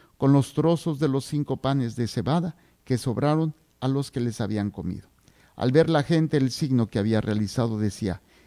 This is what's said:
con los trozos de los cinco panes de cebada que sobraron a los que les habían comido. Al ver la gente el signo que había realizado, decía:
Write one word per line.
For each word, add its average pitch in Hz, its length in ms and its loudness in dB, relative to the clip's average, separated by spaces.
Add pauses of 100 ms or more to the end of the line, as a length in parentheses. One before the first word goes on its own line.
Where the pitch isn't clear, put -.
(180)
con 135 140 4
los 139 220 4
trozos 156 460 0
de 147 100 0
los 131 160 -2
cinco 143 320 -4
panes 131 400 -2
de 120 100 -2
cebada 156 480 -2 (300)
que 127 120 0
sobraron 151 560 0 (280)
a 127 80 -2
los 139 200 -2
que 123 120 -4
les 120 180 -2
habían 104 320 -2
comido. 90 380 -10 (480)
Al 127 160 0
ver 160 160 6
la 151 140 2
gente 160 340 2
el 131 140 2
signo 127 360 0
que - 120 -4
había 110 200 2
realizado, 107 580 -2
decía: 101 440 -4 (260)